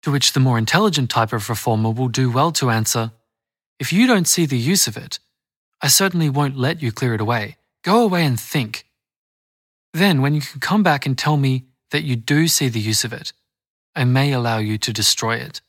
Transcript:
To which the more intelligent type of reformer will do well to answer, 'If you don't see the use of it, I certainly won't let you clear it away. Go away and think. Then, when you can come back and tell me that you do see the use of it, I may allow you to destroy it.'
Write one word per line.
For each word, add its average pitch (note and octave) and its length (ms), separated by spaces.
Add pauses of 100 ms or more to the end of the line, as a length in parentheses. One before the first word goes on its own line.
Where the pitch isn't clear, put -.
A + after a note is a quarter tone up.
To D3 100
which C#3 200
the C#3 80
more B2+ 160
intelligent D3+ 540
type A2+ 220
of G#2+ 180
reformer A2 400
will B2+ 180
do B2+ 220
well C#3+ 220
to C3 180
answer, A2+ 420 (680)
'If - 140
you G#3+ 140
don't G3+ 220
see E3 180
the C3+ 100 (160)
use G3 140
of A2 100
it, - 220 (640)
I D3 60
certainly F3 420
won't C#3 260
let D3 240
you B2 120
clear A#2+ 220
it G#2 60
away. G#2+ 360 (260)
Go G#3+ 200
away F3+ 220
and B2+ 160
think. - 460 (1040)
Then, E3+ 300
when C#3+ 120
you D3+ 60
can C#3 200
come G#3 220
back D3+ 220
and C3 140
tell D3+ 180
me C3 300 (240)
that D3 140
you C3 120
do D3 320
see C#3+ 220
the A2 100
use G#2+ 240
of A2+ 80
it, - 220 (600)
I C#3 100
may C3+ 280
allow A#2+ 240
you G#2+ 220
to A2+ 140
destroy A2+ 440
it.' B2+ 320